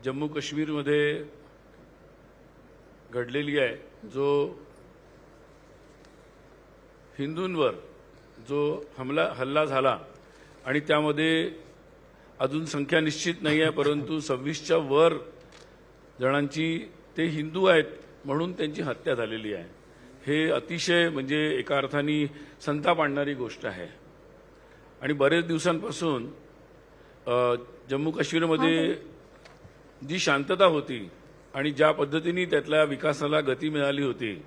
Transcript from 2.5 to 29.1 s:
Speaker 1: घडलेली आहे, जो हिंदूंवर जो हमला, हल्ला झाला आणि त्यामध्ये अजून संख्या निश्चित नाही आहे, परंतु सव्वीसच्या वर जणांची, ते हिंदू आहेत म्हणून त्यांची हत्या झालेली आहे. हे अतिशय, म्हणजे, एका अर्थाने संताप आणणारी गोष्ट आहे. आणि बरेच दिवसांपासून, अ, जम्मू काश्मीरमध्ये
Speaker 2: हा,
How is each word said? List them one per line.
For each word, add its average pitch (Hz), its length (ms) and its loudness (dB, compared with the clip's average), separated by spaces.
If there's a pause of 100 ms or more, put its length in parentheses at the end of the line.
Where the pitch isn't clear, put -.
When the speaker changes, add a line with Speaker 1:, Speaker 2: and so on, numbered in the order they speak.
Speaker 1:
घडलेली 143 460 -2
आहे, 117 500 -4
जो 143 400 0 (2750)
हिंदूंवर 160 540 0 (760)
जो 147 360 -2 (140)
हमला, 139 380 0
हल्ला 139 280 0
झाला 135 340 2 (680)
आणि 135 160 0
त्यामध्ये 151 720 2 (880)
अजून 139 240 -2
संख्या 147 360 0
निश्चित 156 400 -2
नाही 156 220 2
आहे, 156 80 4
परंतु 147 500 0
सव्वीसच्या 143 560 -2
वर 156 360 6 (1080)
जणांची, 143 680 0 (280)
ते 160 80 0
हिंदू 156 400 -2
आहेत 170 200 6 (400)
म्हणून 156 280 -2
त्यांची 160 300 -4
हत्या 143 320 -2
झालेली 110 400 -4
आहे. 87 100 -10 (640)
हे 156 240 0
अतिशय, 170 580 2
म्हणजे, 147 500 -2
एका 143 200 0
अर्थाने 147 480 0 (400)
संताप 156 340 0
आणणारी 143 340 0
गोष्ट 123 320 -8
आहे. 90 200 -8 (1160)
आणि 139 100 -2
बरेच 147 320 4
दिवसांपासून, 160 840 -2 (1000)
अ, 123 280 4 (360)
जम्मू 147 200 0
काश्मीरमध्ये 160 840 2
Speaker 2:
हा, - 1120 -16